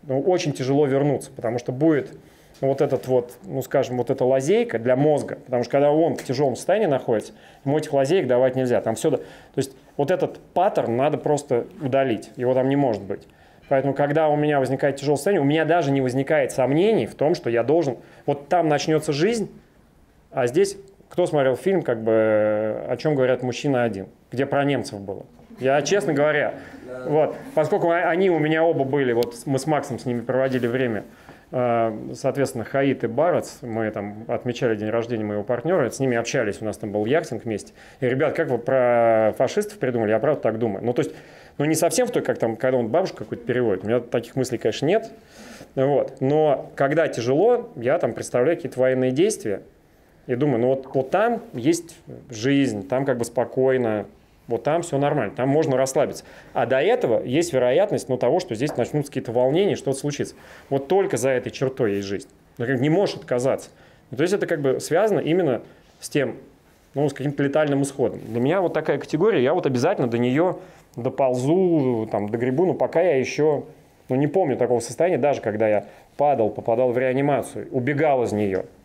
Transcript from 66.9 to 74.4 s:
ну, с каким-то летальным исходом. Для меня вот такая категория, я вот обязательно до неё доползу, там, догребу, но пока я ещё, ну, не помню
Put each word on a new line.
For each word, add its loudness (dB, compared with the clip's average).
ну, 2
с -4
каким-то -4
летальным 2
исходом. -2
Для -4
меня 2
вот 0
такая 0
категория, 2
я 4
вот -2
обязательно 2
до -2
неё 2
доползу, 2
там, -2
догребу, 0
но 2
пока 0
я 4
ещё, 0
ну, 0
не 2
помню 2